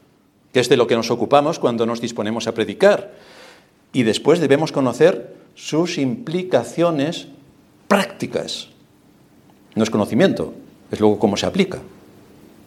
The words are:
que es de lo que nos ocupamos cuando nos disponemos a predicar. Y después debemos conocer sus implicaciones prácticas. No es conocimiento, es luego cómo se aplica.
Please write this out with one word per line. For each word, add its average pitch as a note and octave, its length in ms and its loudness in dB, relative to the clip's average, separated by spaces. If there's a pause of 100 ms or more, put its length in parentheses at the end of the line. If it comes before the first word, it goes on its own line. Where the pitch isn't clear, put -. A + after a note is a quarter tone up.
(520)
que B2+ 80 2
es A#2+ 80 0
de C3+ 80 6
lo A#2+ 100 4
que - 80 2
nos A#2 160 -2
ocupamos C#3+ 480 2
cuando A#2 260 0
nos A#2 160 -4
disponemos A2+ 460 -6
a A2 80 -4
predicar. A2+ 560 2 (840)
Y B2 120 0
después C3+ 340 2
debemos D3 320 2
conocer D3 640 0 (220)
sus - 420 -4
implicaciones D#3 1300 -2 (640)
prácticas. - 800 -2 (1080)
No A2 80 0
es G#2+ 60 0
conocimiento, A2 640 0 (400)
es G2 80 -6
luego G#2+ 180 4
cómo G2+ 200 2
se F2+ 80 -2
aplica. F#3 320 -2 (880)